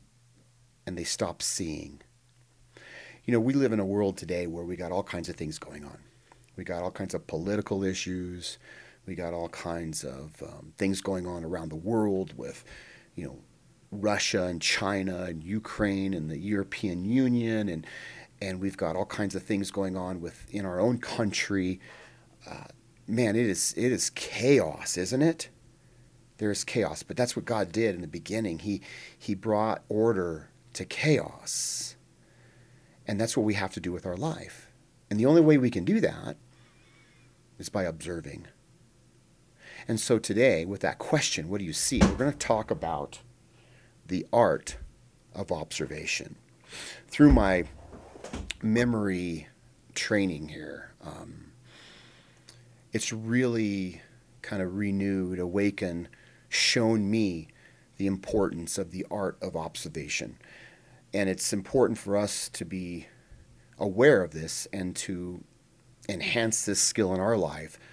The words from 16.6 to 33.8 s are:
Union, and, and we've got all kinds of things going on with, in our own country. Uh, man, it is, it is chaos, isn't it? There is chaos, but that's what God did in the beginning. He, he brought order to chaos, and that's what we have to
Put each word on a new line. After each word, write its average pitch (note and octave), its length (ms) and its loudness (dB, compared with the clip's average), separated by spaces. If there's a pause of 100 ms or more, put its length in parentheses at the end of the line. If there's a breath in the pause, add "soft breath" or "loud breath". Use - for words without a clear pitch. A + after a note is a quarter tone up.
Union, A#2 640 2
and, D#2+ 180 -6 (540 loud breath)
and F#2+ 200 -4
we've F#2+ 160 -2
got E2 180 0
all F#2+ 120 -2
kinds G2 280 -4
of F#2+ 80 -4
things G2 280 -2
going F#2+ 260 -2
on F#2 240 -4
with, - 300 -12
in G2+ 140 -4
our F2+ 160 -2
own A#2+ 180 4
country. F#2+ 840 0 (680 loud breath)
Uh, - 200 -14 (380)
man, A2 300 2
it A#2+ 100 4
is, - 300 0
it A#2+ 140 2
is G2 200 0
chaos, A2 840 2
isn't G2+ 260 0
it? E3 260 2 (920 soft breath)
There G#2 120 0
is G2 120 -2
chaos, E2+ 400 0
but - 140 -10
that's B2 200 0
what A#2 100 -6
God G#2 260 0
did A2 220 2
in E2+ 60 -8
the E2+ 60 -8
beginning. F2 540 -4
He, G2+ 220 -4 (360 loud breath)
he - 160 -4
brought G#2+ 540 0
order F#2+ 600 2 (240)
to - 100 -6
chaos, - 1120 -2 (1080 soft breath)
and G#2 140 -2
that's A2 160 0
what A#2 80 4
we G#2+ 100 2
have G2 200 -2
to F#2 60 -6